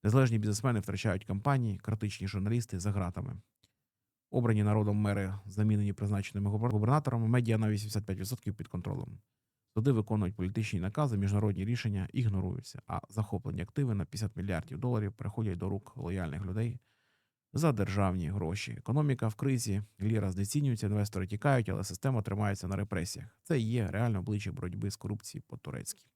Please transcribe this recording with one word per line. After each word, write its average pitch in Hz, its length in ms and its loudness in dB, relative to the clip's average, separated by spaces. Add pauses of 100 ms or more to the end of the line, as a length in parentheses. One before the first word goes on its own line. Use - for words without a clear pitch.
Незалежні 117 360 6
бізнесмени 107 400 0
втрачають 98 460 -2
компанії, 107 520 0
критичні 107 500 -4
журналісти 101 520 -2
за 101 120 0
ґратами. 90 500 -4 (920)
Обрані 113 320 4
народом 104 340 4
мери 101 360 2 (120)
замінені 104 480 2
призначеними 101 560 0
губер-, 107 220 2
губернаторами, 117 560 2
медіа 113 300 4
на 110 120 2
вісімдесят 104 360 -2
п'ять 95 140 -4
відсотків 104 360 -4
під - 120 -10
контролем. - 520 -6 (540)
Суди 120 180 4
виконують 104 440 2
політичні 95 440 -2
накази, 107 380 0
міжнародні 98 480 2
рішення 107 480 -2
ігноруються, 98 760 -2
а 87 120 -4 (100)
захоплені 98 520 -4
активи 120 340 0
на 101 100 0
п'ятдесят 107 300 -6
мільярдів 85 420 -4
доларів 110 360 0
переходять 104 440 -4
до 92 120 -2
рук - 280 -6
лояльних 87 480 -4
людей 113 340 -4 (720)
за 147 180 4
державні 92 580 2
гроші. 98 420 -2
Економіка 139 560 0
в 107 80 -2
кризі, 113 480 0 (180)
ліра 104 300 2
знецінюється, 110 560 0
інвестори 101 400 0
тікають, 120 420 2
але 95 140 -2
система 113 380 -2
тримається 101 460 -2
на 117 80 -2
репресіях. - 680 -4
Це 151 160 0
і 113 40 0
є 110 280 0
реальне 110 280 0
обличчя 101 320 -2
боротьби 90 400 -4
з - 40 -8
корупцією - 520 -8
по-турецьки. - 580 -12 (100)